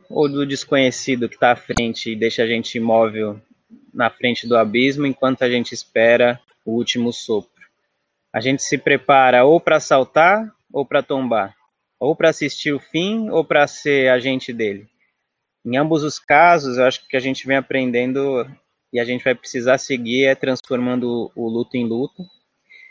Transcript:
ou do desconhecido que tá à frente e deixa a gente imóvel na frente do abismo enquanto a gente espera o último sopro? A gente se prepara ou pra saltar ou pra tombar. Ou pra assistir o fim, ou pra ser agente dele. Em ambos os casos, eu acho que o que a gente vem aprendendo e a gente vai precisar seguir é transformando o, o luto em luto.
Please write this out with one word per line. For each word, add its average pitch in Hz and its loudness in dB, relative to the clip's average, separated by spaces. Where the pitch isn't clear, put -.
ou 151 0
do 143 -4
desconhecido 131 -2
que - -20
tá 123 4
à 120 0
frente 117 -6
e 110 -6
deixa 113 -2
a 113 0
gente 113 -4
imóvel 110 0
na 120 0
frente 120 -4
do 117 2
abismo 123 0
enquanto 131 -2
a 123 2
gente 120 -2
espera 120 2
o 113 -6
último 117 -2
sopro? - -6
A 113 -4
gente 135 -2
se - -4
prepara 131 4
ou 165 6
pra 156 2
saltar 170 2
ou 139 -2
pra 139 -2
tombar. 117 -2
Ou 147 0
pra 165 2
assistir 151 -4
o 139 -4
fim, 208 -4
ou 165 0
pra 147 2
ser 139 0
agente 127 -2
dele. 104 -6
Em 120 -2
ambos 156 0
os 147 -6
casos, 143 4
eu 127 4
acho 131 0
que - -20
o - -20
que 139 -2
a - 0
gente 131 -6
vem 135 0
aprendendo 131 -2
e 117 -2
a 117 0
gente 123 -6
vai 127 2
precisar 127 0
seguir 123 -2
é 135 4
transformando 123 -4
o, 117 -8
o 113 -4
luto 117 -6
em 123 -2
luto. 123 -6